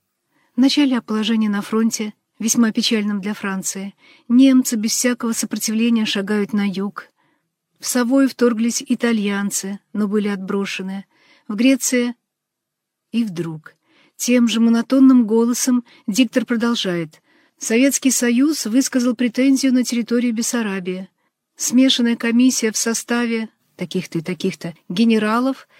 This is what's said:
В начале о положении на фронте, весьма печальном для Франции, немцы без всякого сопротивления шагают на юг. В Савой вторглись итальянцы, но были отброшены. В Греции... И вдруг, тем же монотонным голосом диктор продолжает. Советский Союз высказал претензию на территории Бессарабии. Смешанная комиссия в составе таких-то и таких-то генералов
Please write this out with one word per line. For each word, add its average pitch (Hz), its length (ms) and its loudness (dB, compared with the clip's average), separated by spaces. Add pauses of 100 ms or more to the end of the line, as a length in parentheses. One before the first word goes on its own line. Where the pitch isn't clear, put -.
(560)
В 240 60 0
начале 269 360 2
о 226 40 -4
положении 214 480 -2
на 202 120 -2
фронте, 220 520 -2 (260)
весьма 226 320 2
печальном 208 480 -2
для 208 140 -6
Франции, 196 640 -8 (340)
немцы 254 480 6
без 214 140 -2
всякого 240 420 -2
сопротивления 220 720 -2
шагают 202 480 -2
на 202 120 0
юг. 196 440 -6 (720)
В - 40 -12
Савой 247 440 2
вторглись 233 580 0
итальянцы, 202 960 -2 (100)
но 208 160 -2
были 208 220 -2
отброшены. 196 760 -6 (460)
В 208 60 -8
Греции... 247 600 0 (960)
И 226 140 -2
вдруг, 165 480 -10 (420)
тем 240 320 2
же 220 140 0
монотонным 240 640 6
голосом 233 560 0 (240)
диктор 226 380 0
продолжает. 202 760 -4 (360)
Советский 262 540 2
Союз 247 540 0
высказал 247 520 0
претензию 262 560 2
на 247 100 4
территории 240 480 -2
Бессарабии. 196 760 -4 (500)
Смешанная 247 560 2
комиссия 233 560 2
в - 60 -6
составе 226 720 -4 (280)
таких-то 175 420 -6
и - 20 -4
таких-то 175 540 -6 (140)
генералов 226 800 0 (120)